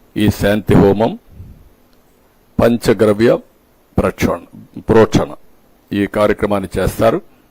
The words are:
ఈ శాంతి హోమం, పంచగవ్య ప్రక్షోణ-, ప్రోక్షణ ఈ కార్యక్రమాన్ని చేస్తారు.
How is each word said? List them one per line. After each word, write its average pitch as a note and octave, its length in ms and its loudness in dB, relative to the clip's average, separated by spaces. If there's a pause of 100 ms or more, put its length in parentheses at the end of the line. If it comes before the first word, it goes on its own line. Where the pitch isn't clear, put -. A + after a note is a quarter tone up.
(180)
ఈ G#2 120 2
శాంతి G2+ 460 0
హోమం, G2+ 440 2 (1400)
పంచగవ్య A2+ 760 0 (580)
ప్రక్షోణ-, - 840 -6
ప్రోక్షణ - 560 2 (580)
ఈ G2+ 120 -2
కార్యక్రమాన్ని G#2 640 -2 (100)
చేస్తారు. A2+ 420 0 (300)